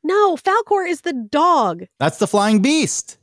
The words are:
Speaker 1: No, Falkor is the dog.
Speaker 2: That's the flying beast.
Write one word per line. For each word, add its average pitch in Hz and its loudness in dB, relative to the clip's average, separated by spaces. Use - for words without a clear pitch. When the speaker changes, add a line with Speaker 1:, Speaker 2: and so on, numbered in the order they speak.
Speaker 1:
No, 381 0
Falkor 392 -2
is 339 -6
the 349 -4
dog. 240 0
Speaker 2:
That's 156 -2
the 208 0
flying 208 2
beast. 285 -2